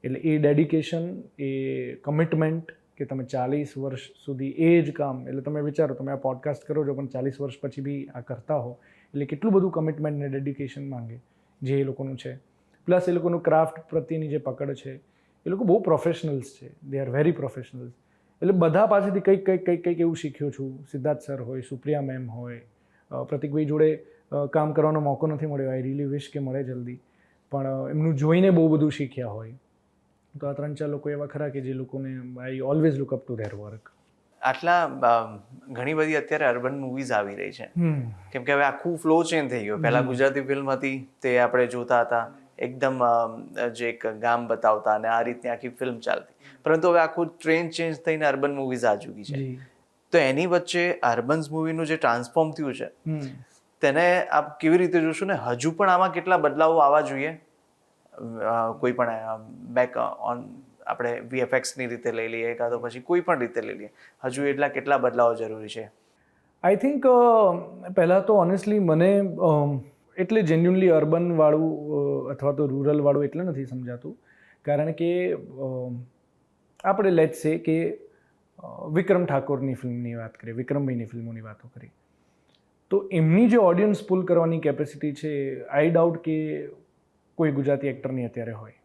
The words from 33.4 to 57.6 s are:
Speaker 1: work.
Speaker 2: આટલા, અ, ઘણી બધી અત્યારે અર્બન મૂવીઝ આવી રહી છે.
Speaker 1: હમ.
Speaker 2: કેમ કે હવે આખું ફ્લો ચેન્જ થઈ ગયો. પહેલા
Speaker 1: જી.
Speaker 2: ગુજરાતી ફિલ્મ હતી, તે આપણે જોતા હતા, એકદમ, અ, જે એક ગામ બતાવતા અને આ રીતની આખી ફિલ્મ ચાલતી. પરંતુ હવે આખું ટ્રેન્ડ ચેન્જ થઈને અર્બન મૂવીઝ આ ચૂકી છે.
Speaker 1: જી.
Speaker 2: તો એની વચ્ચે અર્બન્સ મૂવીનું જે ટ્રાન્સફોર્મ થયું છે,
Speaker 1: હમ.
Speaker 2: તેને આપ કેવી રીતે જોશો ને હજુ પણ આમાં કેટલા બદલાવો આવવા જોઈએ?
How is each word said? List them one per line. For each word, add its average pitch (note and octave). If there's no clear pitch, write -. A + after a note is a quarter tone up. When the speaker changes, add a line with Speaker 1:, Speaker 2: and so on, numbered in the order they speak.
Speaker 1:
work. G#2
Speaker 2:
આટલા, E3+
અ, A#2
ઘણી B2+
બધી D#3
અત્યારે D3+
અર્બન B2+
મૂવીઝ C3
આવી G2+
રહી G2
છે. -
Speaker 1:
હમ. D#3+
Speaker 2:
કેમ B2
કે C#3+
હવે C#3+
આખું D3+
ફ્લો E3
ચેન્જ D#3
થઈ A#2+
ગયો. G#2
પહેલા B2
Speaker 1:
જી. C3
Speaker 2:
ગુજરાતી C3+
ફિલ્મ C3+
હતી, C3+
તે B2
આપણે B2
જોતા A#2+
હતા, A#2
એકદમ, C3
અ, A#2
જે A#2
એક A2+
ગામ A#2
બતાવતા A2
અને A2
આ A#2
રીતની A#2+
આખી A#2+
ફિલ્મ B2
ચાલતી. -
પરંતુ D#3+
હવે E3+
આખું E3
ટ્રેન્ડ D#3+
ચેન્જ E3
થઈને D#3
અર્બન C#3
મૂવીઝ C3
આ G#2+
ચૂકી G#2
છે. C#3+
Speaker 1:
જી. C3
Speaker 2:
તો F3
એની C#3+
વચ્ચે F3
અર્બન્સ C3
મૂવીનું D#3+
જે D#3
ટ્રાન્સફોર્મ D#3
થયું D3
છે, -
Speaker 1:
હમ. D#3
Speaker 2:
તેને E3+
આપ D3
કેવી D#3+
રીતે F3
જોશો D#3+
ને G3
હજુ B2
પણ F#3+
આમાં F3+
કેટલા F3
બદલાવો D#3
આવવા D3
જોઈએ? C#3+